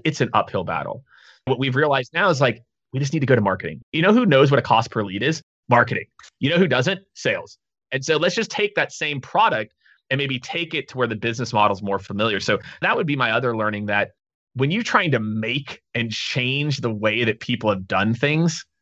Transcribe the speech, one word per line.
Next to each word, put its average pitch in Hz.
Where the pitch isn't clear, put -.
it's 156
an 117
uphill 98
battle. 82
What 127
we've 131
realized 139
now 185
is, 139
like, 127
we 131
just 139
need 160
to 135
go 127
to 113
marketing. 92
You 151
know 196
who 247
knows 139
what 135
a -
cost 113
per 110
lead 101
is? 160
Marketing. 120
You 135
know 170
who 185
doesn't? 143
Sales. 98
And 135
so 160
let's 170
just 220
take 208
that 147
same 147
product 143
and 135
maybe 135
take 165
it 151
to 127
where 123
the 113
business 113
model 104
is 95
more 98
familiar. 104
So 101
that 202
would 226
be 143
my 123
other 120
learning, 104
that 101
when 139
you're 220
trying 196
to 120
make 110
and 117
change 135
the 117
way 110
that 107
people 113
have 95
done 101
things 156